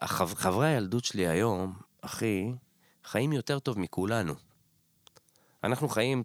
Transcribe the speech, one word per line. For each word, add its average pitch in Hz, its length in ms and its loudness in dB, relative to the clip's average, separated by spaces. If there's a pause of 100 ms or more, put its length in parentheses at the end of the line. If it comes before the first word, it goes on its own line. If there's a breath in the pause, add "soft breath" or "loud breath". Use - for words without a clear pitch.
החב-, 92 340 0
חברי 127 320 2
הילדות 120 380 2
שלי 95 220 0
היום, 95 460 2 (280)
אחי, 104 440 -2 (600)
חיים 135 280 0
יותר 139 260 -2
טוב 120 200 -2
מכולנו. 104 540 0 (1300)
אנחנו 127 260 0
חיים, 123 360 0